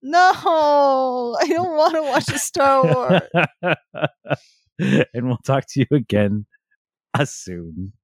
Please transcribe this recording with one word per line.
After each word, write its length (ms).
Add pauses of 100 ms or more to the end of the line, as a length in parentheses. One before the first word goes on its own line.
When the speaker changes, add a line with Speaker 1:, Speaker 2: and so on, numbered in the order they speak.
Speaker 1:
No, 1400
I 100
don't 260
wanna 260
watch 280
a 100
Star 440
Wars. 380 (1600)
Speaker 2:
<laughs> 340
And 140
we'll 180
talk 260
to 100
you 140
again, 520 (680)
uh, 120
soon. 680 (100)